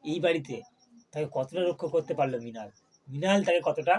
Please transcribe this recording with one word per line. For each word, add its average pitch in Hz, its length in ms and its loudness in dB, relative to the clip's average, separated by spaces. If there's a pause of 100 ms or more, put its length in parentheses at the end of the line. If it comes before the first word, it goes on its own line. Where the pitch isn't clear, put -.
এই 156 160 -4
বাড়িতে 151 420 -2 (500)
তাকে 151 200 -2
কতটা 135 320 -2
রক্ষা 170 240 0
করতে 156 260 0
পারলো 135 240 2
মৃণাল, 113 300 -10 (400)
মৃণাল 185 360 2
তাকে 175 200 4
কতটা 156 340 2